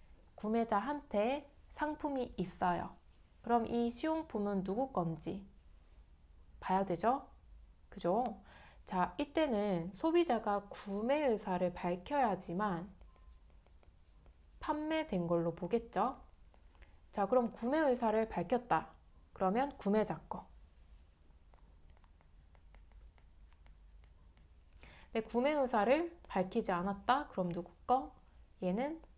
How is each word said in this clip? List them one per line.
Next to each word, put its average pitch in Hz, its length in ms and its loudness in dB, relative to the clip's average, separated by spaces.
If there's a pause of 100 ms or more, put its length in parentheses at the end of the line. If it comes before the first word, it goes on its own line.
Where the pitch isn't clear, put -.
(340)
구매자한테 233 1160 0 (200)
상품이 294 680 -4
있어요. 180 600 -2 (460)
그럼 233 240 0
이 233 240 0
시용품은 233 720 -2
누구 226 280 -2
건지 170 540 -4 (1120)
봐야 190 260 2
되죠? 214 420 0 (600)
그죠? 202 360 0 (600)
자, 180 340 0
이때는 208 760 0
소비자가 233 760 2
구매 233 580 0
의사를 185 460 2
밝혀야지만 185 1160 -2 (1700)
판매된 302 680 -2
걸로 170 280 2
보겠죠? 226 640 -2 (880)
자, 196 160 0
그럼 240 240 4
구매 262 280 -2
의사를 233 500 2
밝혔다. 190 600 0 (440)
그러면 226 460 2
구매자 254 500 2
거. - 180 -8 (4000)
네, 226 80 0
구매 240 300 2
의사를 269 680 2 (120)
밝히지 202 420 0
않았다. 196 580 0
그럼 180 220 -4
누구 170 220 -8 (120)
거? 285 280 2 (500)
얘는 247 380 -2 (180)